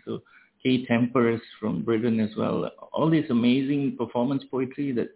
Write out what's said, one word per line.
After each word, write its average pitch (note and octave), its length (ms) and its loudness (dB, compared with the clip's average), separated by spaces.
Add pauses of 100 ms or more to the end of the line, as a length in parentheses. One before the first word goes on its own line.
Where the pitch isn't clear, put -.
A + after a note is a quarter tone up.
so A2+ 160 -8 (420)
Kay B2+ 220 2
Tempest A#2 580 2 (160)
from A2+ 240 -4
Britain A2+ 380 0
as G#2+ 160 0
well. - 320 -2 (240)
All D3 160 2
this D#3 200 2
amazing C3 680 2
performance B2 520 -2
poetry, C3 440 -4
that A2+ 220 -2